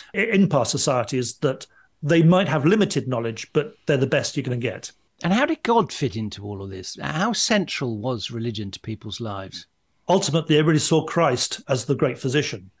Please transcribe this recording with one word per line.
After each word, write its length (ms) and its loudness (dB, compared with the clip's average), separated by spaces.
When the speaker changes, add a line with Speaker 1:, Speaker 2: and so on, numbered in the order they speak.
Speaker 1:
i-, 60 -4
in 280 4
past 220 0
societies 720 -2
that 260 -2
they 180 4
might 260 6
have 160 0
limited 440 2
knowledge, 460 -4
but 200 -2
they're 100 4
the 80 2
best 320 -2
you're 60 -2
gonna 140 -4
get. 340 -8
Speaker 2:
And 100 0
how 140 2
did 160 -4
God 280 2
fit 240 -4
into 300 -8
all 160 -8
of 80 -10
this? 320 -12
How 320 -2
central 640 0
was 320 -4
religion 420 -6
to 80 -12
people's 400 -10
lives? 460 -10
Speaker 1:
Ultimately, 520 2
everybody 200 4
saw 260 4
Christ 600 0
as 180 -2
the 100 0
great 240 0
physician. 500 -2